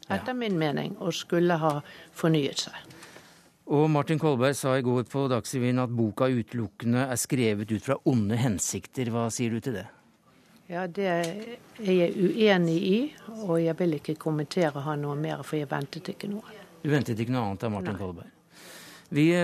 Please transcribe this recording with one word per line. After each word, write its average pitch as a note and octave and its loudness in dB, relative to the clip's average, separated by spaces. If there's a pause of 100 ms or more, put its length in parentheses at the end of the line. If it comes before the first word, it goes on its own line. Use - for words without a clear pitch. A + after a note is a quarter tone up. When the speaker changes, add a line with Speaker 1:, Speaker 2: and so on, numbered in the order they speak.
Speaker 1:
Ja. G3 -2
Speaker 2:
etter A3 -6
min A3 -2
mening, D3+ -2
og F3 -2
skulle F3 2
ha D3+ 0 (340)
fornyet D#3 2
seg. - -6 (920)
Speaker 1:
Og D3+ 4
Martin D3+ 2
Kolberg C#3 2
sa C3 0
i C3+ 0
går B2 2
på C#3 0
Dagsrevyen B2 0
at A#2+ -2
boka A#2 2
utelukkende A#2+ 0
er A#2+ -2
skrevet A2 0
ut G#2 -2
fra C3+ -2 (100)
onde A#2 2
hensikter. A2+ -2
Hva A#2 -2
sier A#2 -2
du A2+ -2
til C3 -4
det? F#2 -8 (840)
Speaker 2:
Ja, F3+ -4
det F#3+ -4
er F#3 -2 (260)
jeg F#3 4
uenig F#3 4
i, A3 2 (280)
og E3+ 0
jeg D#3+ 0
vil F3 2
ikke D3+ -6
kommentere D3+ 0
han D3 -4
noe C#3+ -4
mer, D3+ -4
for - -6
jeg D3 -2
ventet D3 -6
ikke - -10
noe. G#3 -8 (400)
Speaker 1:
Du D3+ -2
ventet B2 0
ikke A2+ -2
noe B2+ 0
annet G2 -6
av A2+ -2
Martin F#2 -4
Speaker 2:
Nei. F#2+ -6
Speaker 1:
Kolberg? F2+ -10 (760)
Vi D3+ 4 (160)